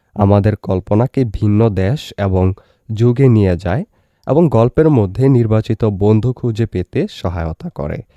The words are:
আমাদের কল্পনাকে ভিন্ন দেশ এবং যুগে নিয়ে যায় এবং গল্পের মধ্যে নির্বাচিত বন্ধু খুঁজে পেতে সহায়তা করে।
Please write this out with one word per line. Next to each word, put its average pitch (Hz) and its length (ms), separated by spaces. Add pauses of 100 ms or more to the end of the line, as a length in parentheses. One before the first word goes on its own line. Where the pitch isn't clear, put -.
(140)
আমাদের 202 420
কল্পনাকে 107 720
ভিন্ন 107 440
দেশ 95 480
এবং 95 360 (400)
যুগে 120 340
নিয়ে 101 300
যায় 95 260 (440)
এবং 156 220
গল্পের 123 400
মধ্যে 120 400
নির্বাচিত 113 560
বন্ধু 104 480
খুঁজে 117 320
পেতে 120 440
সহায়তা 85 600
করে। 156 280 (200)